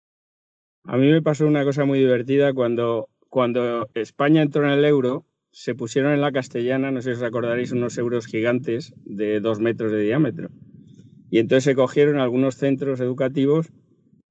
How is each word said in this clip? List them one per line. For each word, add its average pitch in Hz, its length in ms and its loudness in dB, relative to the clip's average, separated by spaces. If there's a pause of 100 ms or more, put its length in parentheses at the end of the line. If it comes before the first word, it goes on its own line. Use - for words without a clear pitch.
(840)
A - 140 -4
mí 135 140 4
me 160 100 4
pasó 151 240 0
una 151 180 2
cosa 139 220 0
muy 139 140 0
divertida 135 540 2
cuando, 117 560 -2 (200)
cuando 120 640 -2
España 143 480 2
entró 147 240 0
en 143 60 2
el 143 140 4
euro, 135 400 0 (260)
se - 240 -8
pusieron 131 380 -2
en 143 80 2
la 147 100 0
Castellana, 131 600 -2
no 127 100 -4
sé 127 140 -4
si - 20 -8
os 123 60 -6
acordaréis, 120 480 -2
unos 120 260 -4
euros 120 300 -2
gigantes 120 640 -2 (120)
de 107 340 -2
dos 107 200 -2
metros 110 320 -2
de 107 100 0
diámetro. 113 480 -2 (800)
Y 110 100 2
entonces 127 240 2
se 135 120 2
cogieron 143 440 2
algunos 131 360 0
centros 135 460 -2
educativos 135 680 0 (600)